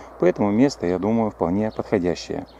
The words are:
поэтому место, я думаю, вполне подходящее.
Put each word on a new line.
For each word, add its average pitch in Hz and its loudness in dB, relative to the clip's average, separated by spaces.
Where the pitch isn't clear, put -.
поэтому 104 2
место, 117 2
я 90 0
думаю, 107 0
вполне 98 0
подходящее. - -2